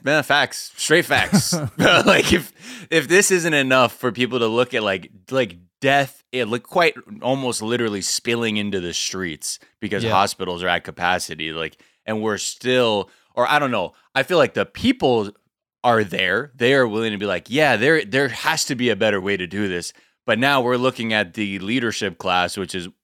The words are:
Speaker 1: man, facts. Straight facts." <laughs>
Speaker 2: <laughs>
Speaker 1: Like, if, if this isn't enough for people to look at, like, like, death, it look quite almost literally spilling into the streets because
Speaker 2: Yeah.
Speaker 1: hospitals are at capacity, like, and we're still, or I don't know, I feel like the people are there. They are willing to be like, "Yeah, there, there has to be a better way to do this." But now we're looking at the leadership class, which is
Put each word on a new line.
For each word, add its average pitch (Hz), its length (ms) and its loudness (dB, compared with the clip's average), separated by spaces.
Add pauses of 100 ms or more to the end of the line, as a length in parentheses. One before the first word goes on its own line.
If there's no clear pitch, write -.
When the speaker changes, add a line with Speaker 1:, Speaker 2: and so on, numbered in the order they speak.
Speaker 1:
man, 143 200 2
facts. - 540 0
Straight 156 280 4
facts." 131 500 2 (100)
<laughs> - 60 -8
Speaker 2:
<laughs> - 60 -10
Speaker 1:
Like, 180 560 4
if, - 180 -2 (400)
if 156 160 2
this 190 240 4
isn't 170 220 2
enough 131 400 4
for 123 180 -4
people 123 280 -2
to 113 80 2
look 120 260 0
at, 113 100 0
like, 98 280 -2 (200)
like, 113 260 -2 (240)
death, 135 500 0
it 127 140 -2
look 117 180 -4
quite 170 320 0 (260)
almost 127 400 -2
literally 110 400 -2
spilling 117 560 -2
into 101 240 -4
the 85 120 -6
streets - 680 -8 (200)
because 101 240 -4
Speaker 2:
Yeah. 113 80 -2
Speaker 1:
hospitals 92 520 -2
are 90 40 -2
at 87 160 0
capacity, 85 680 -4
like, 80 280 -10 (240)
and 110 160 -4
we're 107 160 -2
still, 120 720 0 (240)
or 120 160 0
I 147 100 2
don't 139 120 0
know, 92 220 -4 (200)
I 135 100 0
feel 180 140 0
like 135 180 4
the 101 100 0
people 123 680 0 (520)
are 117 200 4
there. 95 520 -2
They 123 180 4
are 131 140 4
willing 110 260 -2
to 101 40 -6
be 101 80 -4
like, 92 240 -4
"Yeah, 135 260 2
there, 143 300 2
there 131 240 0
has 147 360 -2
to 147 100 -4
be 120 140 0
a 107 60 2
better 104 260 2
way 98 160 -2
to 90 100 -6
do 98 200 -4
this." 87 260 -6 (340)
But 113 100 2
now 135 240 2
we're 123 160 0
looking 123 360 -2
at 95 200 0
the 101 260 -4
leadership 107 600 -4
class, 90 360 0
which 92 200 -8
is 90 120 -8 (160)